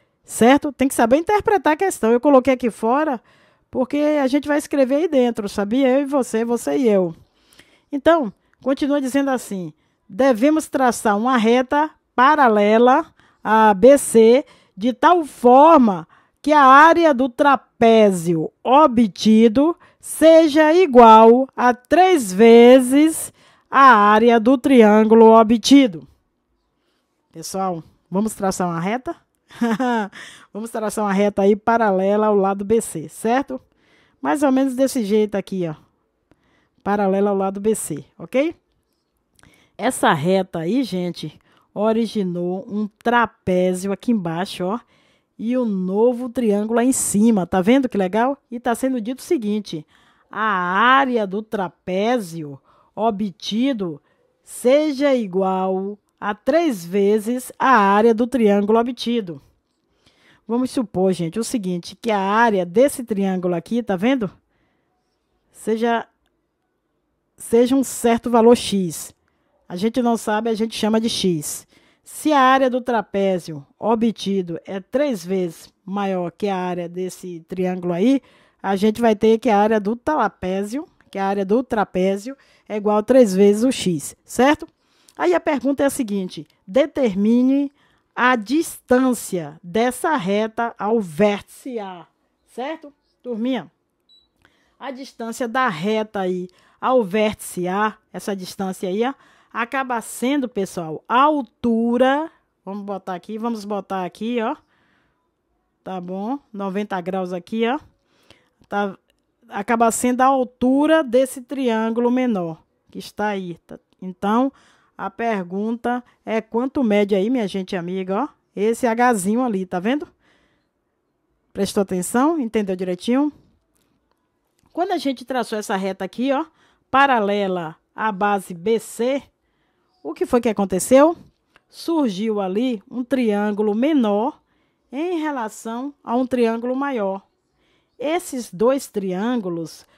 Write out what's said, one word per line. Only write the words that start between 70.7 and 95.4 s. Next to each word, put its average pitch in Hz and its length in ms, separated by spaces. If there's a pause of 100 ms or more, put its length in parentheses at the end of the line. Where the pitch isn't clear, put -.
chama 220 240
de 226 80
X. - 580 (380)
Se - 280
a 277 80
área 262 280
do 247 120
trapézio 196 840 (140)
obtido 196 880
é 196 140
três 254 440
vezes 180 480 (120)
maior 190 480
que 208 160
a 196 80
área 180 320
desse 175 600
triângulo 180 440
aí, 233 280 (420)
a 196 140
gente 214 240
vai 226 160
ter 220 220
que 262 100
a 202 100
área 214 220
do 208 160
trapézio, 214 880 (240)
que 190 80
a 196 80
área 196 180
do 220 180
trapézio 196 720 (320)
é 208 80
igual 208 220
a 214 40
três 247 300
vezes 202 300
o 262 100
X, - 520
certo? 285 420 (500)
Aí 349 160
a 330 80
pergunta 285 440
é - 20
a 277 40
seguinte: 196 560 (200)
determine 254 1040 (440)
a 254 220
distância 233 1300
dessa 247 540
reta 214 640
ao 220 220
vértice 202 800
A, 185 280 (400)
certo? 285 460 (300)
Turminha, 233 480 (1080)
a 262 120
distância 240 580